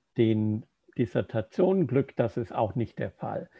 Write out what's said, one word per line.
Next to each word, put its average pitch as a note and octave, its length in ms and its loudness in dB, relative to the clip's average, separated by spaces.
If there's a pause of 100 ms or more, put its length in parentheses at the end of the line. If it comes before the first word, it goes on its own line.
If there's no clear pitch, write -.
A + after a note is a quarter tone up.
(180)
den A2 480 2 (320)
Dissertationen C#3 880 0
Glück, C3 280 -2
das A#2+ 220 4
ist A#2+ 160 -6
auch A2+ 220 -2
nicht - 240 -4
der G2 120 -4
Fall. - 380 -8 (100)